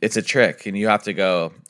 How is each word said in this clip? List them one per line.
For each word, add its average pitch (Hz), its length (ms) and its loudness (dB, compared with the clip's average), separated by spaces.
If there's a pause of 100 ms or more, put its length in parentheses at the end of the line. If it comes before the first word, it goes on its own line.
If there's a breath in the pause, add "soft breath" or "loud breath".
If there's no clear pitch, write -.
it's 110 140 -2
a 107 40 0
trick, 110 460 0
and 98 100 -6
you 104 100 0
have 104 140 2
to 104 120 -8
go, 87 380 0 (180)